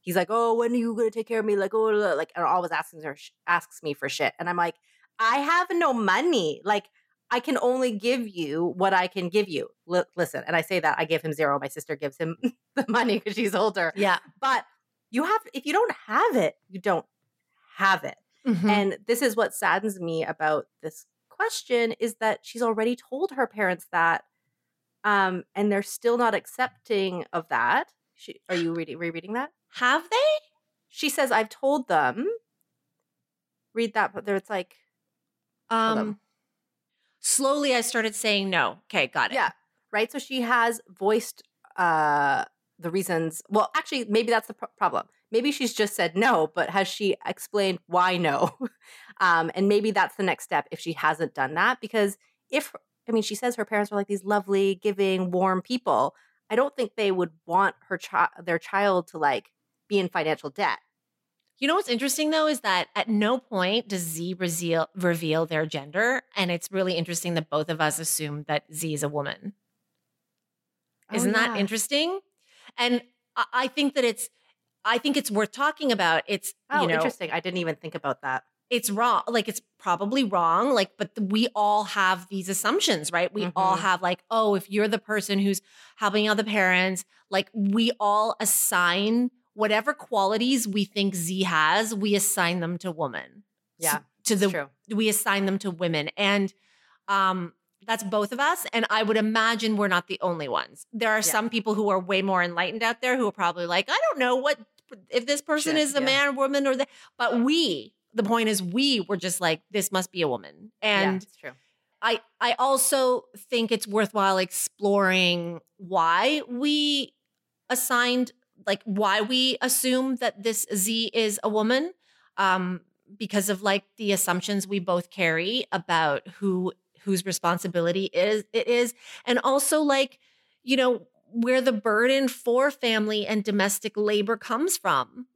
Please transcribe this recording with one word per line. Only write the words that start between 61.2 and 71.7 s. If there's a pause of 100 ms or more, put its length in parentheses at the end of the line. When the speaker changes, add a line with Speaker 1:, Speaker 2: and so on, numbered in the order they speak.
Speaker 2:
You
know
what's
interesting,
though,
is
that
at
no
point
does
Z
reveal,
reveal
their
gender. (160)
And
it's
really
interesting
that
both
of
us
assume
that
Z
is
a
woman. (1600)
Speaker 1:
Oh,
Speaker 2:
Isn't
that
Speaker 1:
yeah.
Speaker 2:
interesting? (560)